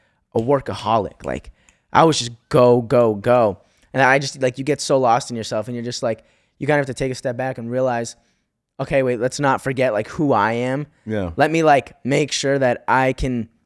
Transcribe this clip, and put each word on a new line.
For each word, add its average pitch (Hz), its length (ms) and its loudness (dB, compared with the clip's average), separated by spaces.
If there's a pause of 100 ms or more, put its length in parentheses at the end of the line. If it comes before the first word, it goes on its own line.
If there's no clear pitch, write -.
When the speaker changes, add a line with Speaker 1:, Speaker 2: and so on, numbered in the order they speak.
(340)
Speaker 1:
a 117 60 0
workaholic. 110 840 -2
Like, - 260 -8 (400)
I 143 140 4
was 160 140 2
just 120 140 -8 (180)
go, 123 320 4
go, 117 320 2
go. 110 460 0 (340)
And 131 80 2
I 131 160 4
just, 135 240 -6
like, 127 160 -2
you 135 60 -8
get 139 180 -2
so 139 160 0
lost 123 320 2
in 120 60 -8
yourself, 110 300 -6
and 123 80 -10
you're 120 100 -8
just, 120 180 -8
like, 113 220 -4 (340)
you 139 80 -8
kinda 147 120 2
have 139 80 0
to 127 80 -8
take 135 160 -4
a 127 40 -6
step 120 240 -6
back 131 180 -6
and 117 140 -10
realize, 123 460 -2 (600)
"Okay, 135 240 0
wait, 123 180 0
let's 127 200 -4
not 135 220 2
forget, 127 320 0
like, 104 140 -2
who 143 240 0
I 107 200 2
am." 127 360 -4 (180)
Speaker 2:
Yeah. 101 300 -4
Speaker 1:
Let 151 140 2
me, 165 120 0
like, 143 320 4 (100)
make 139 280 0
sure 139 260 0
that 123 280 0
I 131 280 2
can 123 340 -4 (180)